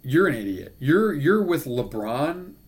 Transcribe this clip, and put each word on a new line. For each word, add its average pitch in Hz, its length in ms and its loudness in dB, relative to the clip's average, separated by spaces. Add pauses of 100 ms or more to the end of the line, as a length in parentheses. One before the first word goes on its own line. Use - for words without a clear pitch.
you're 156 260 2
an 139 60 0
idiot. 98 440 -8
You're, 185 340 2
you're 170 300 2
with 170 220 0
LeBron 123 880 -4 (160)